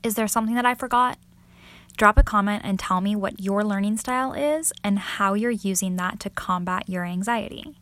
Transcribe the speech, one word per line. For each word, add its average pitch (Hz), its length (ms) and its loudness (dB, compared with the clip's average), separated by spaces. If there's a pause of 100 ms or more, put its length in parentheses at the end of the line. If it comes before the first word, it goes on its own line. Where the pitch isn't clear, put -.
Is 220 140 -2
there 220 100 0
something 226 300 0
that 247 100 2
I 247 80 2
forgot? 247 420 0 (800)
Drop 208 180 8
a - 60 10
comment 208 420 2
and 190 140 -2
tell 185 220 0
me 202 160 0
what 196 240 -4
your 196 240 0
learning 208 320 0
style 254 360 -2
is 302 400 -2 (120)
and 202 160 2
how 196 340 0
you're 226 160 0
using 190 460 -2
that 180 240 -4
to 196 100 -6
combat 180 580 -4
your 180 140 -4
anxiety. 202 800 -6